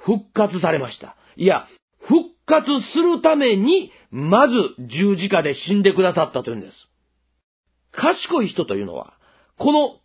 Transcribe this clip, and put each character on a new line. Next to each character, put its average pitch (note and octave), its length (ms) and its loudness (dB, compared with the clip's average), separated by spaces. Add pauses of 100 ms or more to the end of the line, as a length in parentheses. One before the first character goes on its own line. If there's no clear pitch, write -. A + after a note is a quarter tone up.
復 G3+ 280 -2
活 G3+ 280 0
さ D#3+ 120 0
れ D#3+ 60 -2
ま B2+ 120 -8
し - 80 -18
た。 - 180 -20 (200)
い E3+ 100 -2
や、 E3+ 220 0 (320)
復 E4 300 0 (160)
活 D4+ 200 2 (260)
す C#4+ 60 -2
る E4+ 240 0
た D#4 140 2
め B3 200 2
に、 C#4+ 360 0 (180)
ま F3+ 380 2
ず A#3+ 60 -2 (260)
十 D#3 360 0
字 G3 120 -6
架 F3+ 140 0
で C#3+ 120 -2
死 F#3+ 220 -4
ん G3+ 60 2
で F#3+ 120 4
く F#3 80 2
だ F3+ 100 2
さ D#3+ 120 0
っ - 80 -8
た B2+ 100 -4
と A#2 80 -8
い A#2 40 -8
う - 20 -10
ん G#2 40 -10
で - 100 -18
す。 - 60 -20 (1160)
賢 D#4+ 500 -2
い F#3+ 60 -2
人 - 160 -4
と G2+ 100 -6
い G2+ 80 -4
う G2+ 40 -8
の F2 80 -12
は、 - 200 -14 (440)
こ - 120 2
の D4 340 0